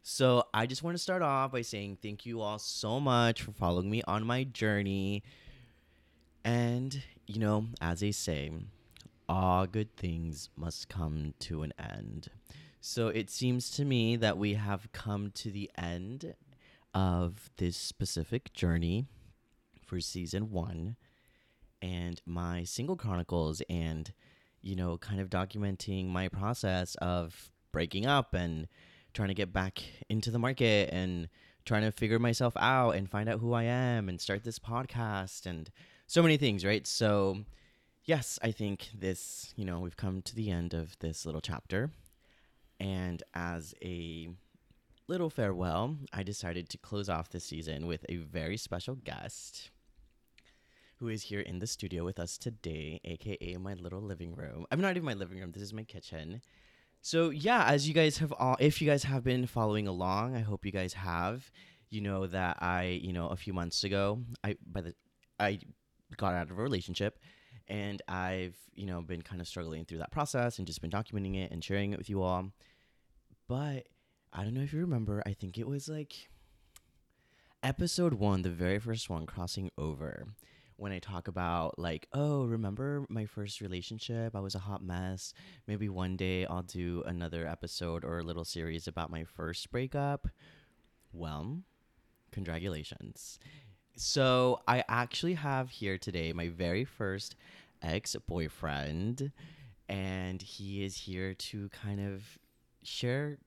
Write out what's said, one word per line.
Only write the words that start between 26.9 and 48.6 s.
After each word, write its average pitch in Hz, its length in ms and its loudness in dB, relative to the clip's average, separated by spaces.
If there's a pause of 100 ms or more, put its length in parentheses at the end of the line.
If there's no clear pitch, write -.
of 87 560 0 (200)
breaking 85 340 0
up 139 280 4
and 85 320 0 (480)
trying 101 140 2
to 95 60 2
get 95 180 0
back 95 300 0 (260)
into 110 220 2
the 117 80 2
market 117 540 6
and 90 360 0 (360)
trying 107 180 4
to 107 100 4
figure 113 260 4
myself 117 380 4
out 123 340 6
and 95 180 0
find 104 200 0
out 110 100 2
who 117 140 2
I 117 120 4
am 120 440 2
and 90 120 -4
start 101 240 0
this 117 140 -6
podcast 113 880 -4
and 82 240 -6 (360)
so 170 160 8
many 156 140 10
things, 107 280 4
right? 104 220 4
So, 101 580 4 (600)
yes, 151 380 2
I 113 80 2
think 104 380 -2 (100)
this, - 580 -4
you 107 80 -4
know, 87 140 -2
we've 90 180 -4
come 95 260 -2
to - 120 -8
the 110 160 -2
end 85 240 0
of 82 240 -4
this 80 260 -4
little 80 160 -4
chapter. 95 500 -2 (880)
And 90 420 -2 (120)
as 85 480 -4
a 82 480 -6 (760)
little 175 240 0
farewell, 95 640 0 (160)
I 98 120 -4
decided 90 460 -4
to - 80 -10
close 101 300 -4
off 80 220 0
this 87 140 -6
season 80 420 -4
with 82 220 -2
a 87 80 -4
very 82 400 -4
special 120 400 -6